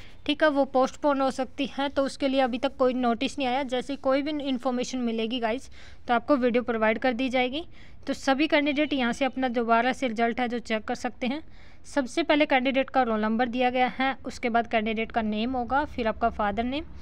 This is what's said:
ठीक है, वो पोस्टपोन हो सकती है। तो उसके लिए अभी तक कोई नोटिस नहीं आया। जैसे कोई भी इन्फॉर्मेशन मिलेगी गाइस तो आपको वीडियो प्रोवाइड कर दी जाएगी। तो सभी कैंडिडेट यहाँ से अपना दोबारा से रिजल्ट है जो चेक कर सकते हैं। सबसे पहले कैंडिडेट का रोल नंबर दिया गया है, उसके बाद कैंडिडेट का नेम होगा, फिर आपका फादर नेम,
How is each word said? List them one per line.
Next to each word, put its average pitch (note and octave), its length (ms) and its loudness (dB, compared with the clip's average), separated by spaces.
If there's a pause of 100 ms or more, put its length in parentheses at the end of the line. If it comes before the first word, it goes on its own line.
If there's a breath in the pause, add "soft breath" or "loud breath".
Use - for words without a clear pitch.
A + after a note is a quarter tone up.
(260 loud breath)
ठीक D4 160 2
है, D#4 60 6
वो C#4 180 4
पोस्टपोन C4+ 540 2
हो C4+ 120 2
सकती C4 360 -4
है। C#4 200 -4
तो C#4 160 0
उसके C4+ 240 -2
लिए C4+ 120 2
अभी B3 180 2
तक C#4 180 -2
कोई B3+ 180 4
नोटिस B3 440 0
नहीं C4+ 100 0
आया। C4 160 0
जैसे B3+ 340 -4
कोई C4+ 240 2
भी D4+ 80 -2 (120)
इन्फॉर्मेशन B3+ 580 -2
मिलेगी A3+ 400 -2
गाइस A#3 280 -2 (400 loud breath)
तो B3+ 60 4
आपको B3+ 220 4
वीडियो B3 260 2
प्रोवाइड A3 360 2
कर C4 140 2
दी B3+ 160 -2
जाएगी। B3+ 360 0 (420 loud breath)
तो C#4 80 -2
सभी C#4 320 2
कैंडिडेट D4 460 2
यहाँ B3 200 0
से C4+ 120 0
अपना C4 260 0
दोबारा A#3 420 4
से C4 160 -2
रिजल्ट A#3 320 0
है A#3+ 80 0
जो A#3+ 120 -4
चेक A3 240 -4
कर B3 120 -4
सकते B3 300 -6
हैं। C#4 160 -2 (440 soft breath)
सबसे C#4+ 360 0
पहले D4+ 240 4
कैंडिडेट C4 440 2
का C4 120 4
रोल A3 180 2
नंबर A3+ 280 2
दिया B3 220 2
गया B3+ 200 2
है, C4 260 -2 (100)
उसके B3 220 -4
बाद A#3 180 2
कैंडिडेट A3 460 -2
का A3+ 100 0
नेम G#3+ 300 -2
होगा, C4 340 0
फिर A#3+ 220 -2
आपका A3 220 0
फादर G#3 340 -2
नेम, C#4 200 -4 (180 loud breath)